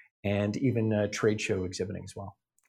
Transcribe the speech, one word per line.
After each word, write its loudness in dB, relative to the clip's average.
and 0
even, 2
uh, 4
trade 2
show -2
exhibiting -6
as -16
well. -12